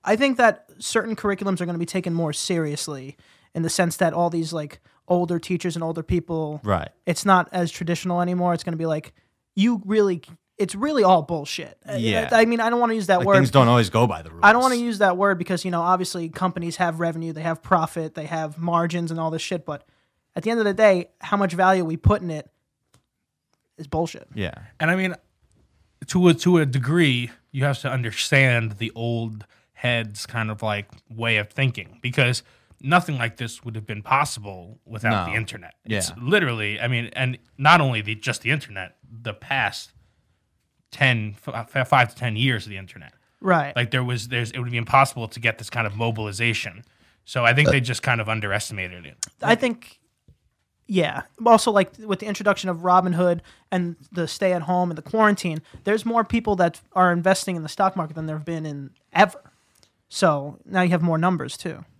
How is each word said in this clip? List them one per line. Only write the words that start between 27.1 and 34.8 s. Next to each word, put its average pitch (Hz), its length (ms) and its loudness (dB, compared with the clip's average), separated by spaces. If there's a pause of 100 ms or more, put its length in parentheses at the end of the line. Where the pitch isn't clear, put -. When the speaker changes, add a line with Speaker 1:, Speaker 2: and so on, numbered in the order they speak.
Speaker 3:
you 135 120 -2
have 139 160 0
to 135 120 -6
understand 120 840 0
the 107 220 -6
old 113 500 -6 (340)
heads 117 460 -4
kind 110 260 -6
of, 107 100 -8
like, 104 260 -4 (220)
way 113 280 0
of 104 120 -2
thinking, 123 520 -4
because 127 420 0 (380)
nothing 160 360 2
like 117 200 -4
this - 260 -10
would 113 120 -12
have 107 100 -10
been 104 160 -10
possible 104 840 -4